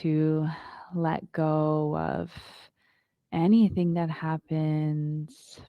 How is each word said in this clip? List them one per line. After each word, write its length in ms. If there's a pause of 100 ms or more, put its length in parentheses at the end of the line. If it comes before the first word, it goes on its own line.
to 460 (480)
let 360
go 680
of 340 (1000)
anything 640
that 140
happened 1200 (400)